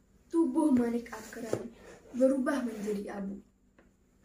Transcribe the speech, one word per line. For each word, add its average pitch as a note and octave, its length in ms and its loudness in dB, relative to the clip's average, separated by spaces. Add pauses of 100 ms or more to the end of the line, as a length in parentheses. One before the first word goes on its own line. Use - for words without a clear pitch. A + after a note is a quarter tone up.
(300)
tubuh D#4 400 4
Manik A#3+ 400 2
Angkran A3+ 640 -8 (420)
berubah C4 480 4
menjadi G#3 540 -6
abu. G3 260 -10 (800)